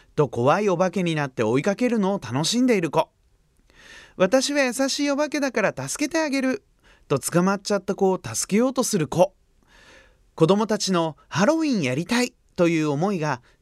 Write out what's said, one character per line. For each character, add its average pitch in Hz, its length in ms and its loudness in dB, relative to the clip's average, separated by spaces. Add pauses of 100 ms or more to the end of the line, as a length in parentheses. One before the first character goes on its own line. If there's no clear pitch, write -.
(160)
と 147 120 2
怖 143 320 2
い 214 100 0
お 175 80 2
化 185 140 0
け 190 120 -2
に 165 120 0
な 147 120 -2
っ - 20 -14
て 123 140 -2
追 117 160 2
い - 20 0
か 202 140 0
け 247 120 0
る 233 100 0
の 196 160 0
を 190 80 -4
楽 123 240 -4
し 220 160 -2
ん 262 40 2
で 240 120 2
い 185 40 -2
る 160 100 -4
子。 - 180 -2 (1080)
「私 254 360 2
は 285 100 2
優 247 100 -2
し 269 320 -2
い 285 60 0
お 277 60 -2
化 302 120 -2
け 302 100 -4
だ 269 120 -2
か 226 100 -2
ら 180 140 0
助 135 300 -6
け 285 40 -4
て 320 100 -2
あ 311 100 -2
げ 269 120 -2
る！」 262 220 -2 (440)
と 143 120 0
捕 170 220 0
ま 196 140 2
っ 196 60 -8
ち 208 120 -4
ゃ 202 40 2
っ 190 40 -8
た 196 140 -4
子 190 160 2
を 180 120 -2
助 - 280 -8
け 196 60 2
よ 247 120 2
う 254 40 -4
と 262 100 -2
す 208 160 -2
る 147 80 -2
子。 - 260 2 (1040)
子 160 100 4
ど 185 100 4
も 214 120 0
た 220 100 -2
ち - 140 -4
の 165 260 0 (100)
ハ 185 200 0
ロ 311 100 4
ウ 320 40 -2
ィ 294 140 0
ン 190 60 0
や 127 140 0
り 170 100 -2
た 240 160 0
い 247 120 -4 (220)
と 175 120 4
い 165 140 0
う 151 80 0
思 165 240 0
い 175 60 -4
が 147 220 -4 (200)